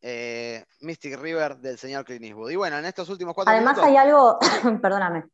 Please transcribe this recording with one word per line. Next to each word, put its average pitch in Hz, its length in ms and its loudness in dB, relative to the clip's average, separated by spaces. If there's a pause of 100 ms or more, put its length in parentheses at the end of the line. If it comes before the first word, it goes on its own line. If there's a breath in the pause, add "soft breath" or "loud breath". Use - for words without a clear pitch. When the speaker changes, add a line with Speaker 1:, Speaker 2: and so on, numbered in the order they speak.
Speaker 1:
eh, 117 640 -10 (160)
Mystic 147 360 -14
River 151 420 -6
del 127 180 -12
señor 135 260 -12
Clint 117 220 -16
Eastwood. 110 260 -14
Y 175 60 -6
bueno, 170 200 -6
en 147 60 -8
estos 180 240 -12
últimos 175 280 -10
cuatro 196 180 0
Speaker 2:
Además 240 240 2
Speaker 1:
minutos - 120 4
Speaker 2:
hay 277 60 6
algo, 269 440 8
<coughs> 226 420 0
perdóname, 185 420 -2 (100)